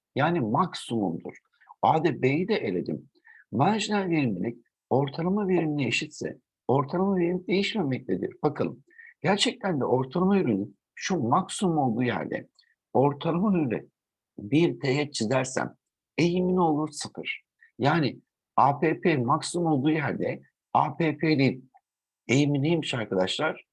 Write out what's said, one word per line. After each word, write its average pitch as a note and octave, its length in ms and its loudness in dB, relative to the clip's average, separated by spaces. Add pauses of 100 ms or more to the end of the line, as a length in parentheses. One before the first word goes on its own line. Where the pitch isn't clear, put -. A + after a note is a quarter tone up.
(140)
Yani D#3+ 260 2
maksimumdur. A2 960 -2 (440)
A D3 220 2
de D3+ 180 -2
B'yi C#3+ 260 0
de A3 60 0
eledim. F2+ 560 -4 (420)
Marjinal G3 560 0
verimlilik B2 560 -2 (260)
ortalama E3+ 580 0
verimliğe D#3 400 0
eşitse - 500 -6 (300)
ortalama F3 480 0
verim F3+ 300 0
değişmemektedir. D3 960 -2
Bakalım. - 420 -2 (380)
Gerçekten F#3 580 0
de A#2+ 40 0
ortalama C3+ 540 2
ürünün G#2 400 0 (160)
şu - 240 -4
maksimum D#3+ 600 0
olduğu B2 240 0
yerde G2 460 -4 (440)
ortalama E3 680 2
ürüne A#2 260 -2 (540)
bir C#3+ 420 0
teğet C#3+ 340 0
çizersem B2+ 600 -2 (440)
eğimi F3+ 380 2
ne F#3 40 4
olur? D#3 320 2
Sıfır. - 500 -10 (360)
Yani C#3+ 420 0 (360)
A C#3 220 4
P E3 220 0
P E3 160 2
maksimum D3 500 0
olduğu D3+ 240 2
yerde C3 520 -2 (320)
A - 220 0
P D#3 200 0
P'nin C#3 540 2 (580)
eğimi C#3+ 340 2
neymiş D#3+ 320 0
arkadaşlar? F#2+ 800 -2